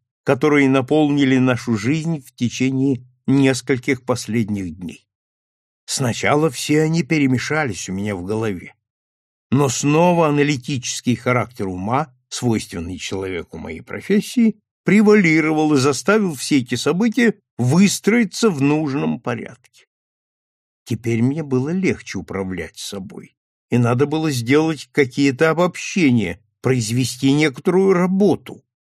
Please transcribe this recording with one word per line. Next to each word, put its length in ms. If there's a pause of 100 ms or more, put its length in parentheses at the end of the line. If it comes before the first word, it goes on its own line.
(240)
которые 440
наполнили 680
нашу 380
жизнь 440
в 140
течение 720 (200)
нескольких 760
последних 720
дней. 300 (760)
Сначала 680
все 320
они 200
перемешались 880
у 40
меня 240
в 80
голове. 500 (760)
Но 180
снова 600
аналитический 840
характер 540
ума, 460 (140)
свойственный 680
человеку 600
моей 240
профессии, 760 (260)
превалировал 920
и 40
заставил 560
все 240
эти 160
события 640 (200)
выстроиться 920
в 100
нужном 600
порядке. 680 (1000)
Теперь 380
мне 200
было 280
легче 480
управлять 600
собой, 580 (340)
и 80
надо 280
было 240
сделать 640
какие-то 580
обобщения, 880 (200)
произвести 720
некоторую 600
работу, 720 (300)